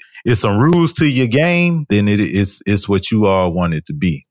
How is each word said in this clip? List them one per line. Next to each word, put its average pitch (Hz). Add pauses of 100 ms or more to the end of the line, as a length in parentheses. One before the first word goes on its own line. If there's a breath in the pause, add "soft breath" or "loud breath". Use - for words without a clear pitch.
(260 loud breath)
it's 117
some 101
rules 165
to 156
your 131
game, 170
then 104
it, 104
it's, 98
it's 101
what 98
you 107
all 92
want 87
it 76
to 80
be 76